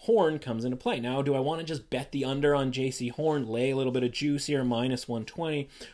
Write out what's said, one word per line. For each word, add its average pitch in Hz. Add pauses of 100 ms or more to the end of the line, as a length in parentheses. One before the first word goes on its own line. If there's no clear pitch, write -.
Horn 175
comes 117
into 123
play. 214
Now, 127
do 139
I 135
wanna 160
just 156
bet 131
the 139
under 143
on 135
J 131
C 123
Horn, 147
lay 120
a 135
little 131
bit 127
of 120
juice 143
here, 139
minus 123
one 113
twenty 151 (260)